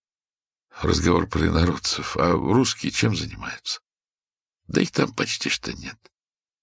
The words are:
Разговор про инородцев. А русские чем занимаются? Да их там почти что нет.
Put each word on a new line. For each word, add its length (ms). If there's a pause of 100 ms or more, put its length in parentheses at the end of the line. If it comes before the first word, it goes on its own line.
(840)
Разговор 440
про 200
инородцев. 720
А 140
русские 600
чем 240
занимаются? 640 (880)
Да 140
их 80
там 240
почти 340
что 240
нет. 260 (640)